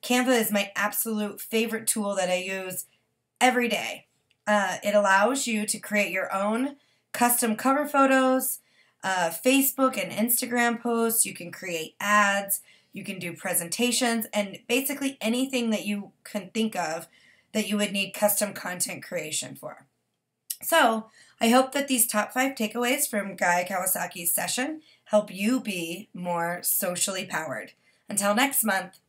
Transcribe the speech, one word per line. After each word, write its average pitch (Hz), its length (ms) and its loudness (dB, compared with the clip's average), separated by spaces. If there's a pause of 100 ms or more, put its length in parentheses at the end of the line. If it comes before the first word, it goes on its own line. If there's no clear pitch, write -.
Canva 247 380 2
is 220 100 0
my 202 240 0
absolute 208 640 -4
favorite 226 460 -2
tool 202 300 -2
that 185 120 0
I 180 100 0
use 185 480 -6 (540)
every 247 280 4
day. 120 380 -4 (420)
Uh, 202 340 2
it 202 140 2
allows 208 500 4
you 220 180 0
to 214 140 -2
create 202 320 0
your 185 240 -4
own 226 400 0 (380)
custom 240 420 2
cover 269 320 2
photos, 262 720 2 (460)
uh, 185 260 0
Facebook 262 720 2
and 180 80 -6
Instagram 240 680 0
posts. 226 440 2
You 190 100 -6
can 175 180 -12
create 165 480 -8
ads, 202 600 4 (300)
you 196 120 -12
can 190 160 -8
do 175 120 -6
presentations, 226 1000 -2
and 202 320 -2
basically 269 540 -2
anything 240 500 0
that 202 160 -2
you 202 240 -4 (140)
can 185 280 -8
think 220 220 -2
of 165 320 -4 (460)
that 208 160 -2
you 208 80 0
would 202 160 0
need 196 200 -4
custom 202 420 0
content 180 500 -6
creation 151 500 -6
for. - 320 -16 (800)
So 226 460 4 (300)
I 226 100 4
hope 262 220 6
that 277 140 0
these 254 220 2
top 208 240 -2
five 269 240 0
takeaways 240 520 0
from 196 280 -4
Guy 180 320 2
Kawasaki's 180 640 -4
session 262 480 -2 (240)
help 208 280 2
you 208 280 0
be 180 520 -6
more 175 500 -4
socially 185 600 -2
powered. 156 500 -8 (340)
Until 202 260 2
next 269 300 2
month, 190 340 -2 (100)